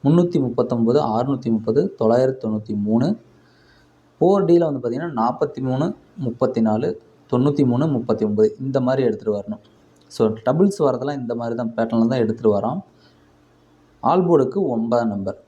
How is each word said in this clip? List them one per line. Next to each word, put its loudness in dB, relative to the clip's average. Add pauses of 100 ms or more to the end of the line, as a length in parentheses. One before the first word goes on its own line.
முன்னூத்தி 2
முப்பத்தொன்பது 0 (160)
அறுநூத்தி -2
முப்பது 0 (200)
தொள்ளாயிரத்தி 2
தொண்ணூத்தி -4 (120)
மூணு. 2 (1080)
ஃபோர் 2
டியில் 4
வந்து -4
பார்த்தீங்கன்னா -6
நாற்பத்தி -2
மூணு -2 (400)
முப்பத்தி -2
நாலு 0 (460)
தொண்ணூத்தி 2
மூணு 0 (100)
முப்பத்தி -2
ஒன்பது 2 (160)
இந்த -2
மாதிரி 0
எடுத்துகிட்டு -4
வரணும். -12 (500)
So 0 (220)
டபுள்ஸ் 2
வரதெல்லாம் -2
இந்த -6
மாதிரி -4
தான் -4
பேட்டர்னில் 0
தான் 2
எடுத்துகிட்டு 0
வரோம். -4 (1200)
ஆல் 2
போர்டுக்கு 4 (160)
ஒன்பதாம் 0
நம்பர் -6 (100)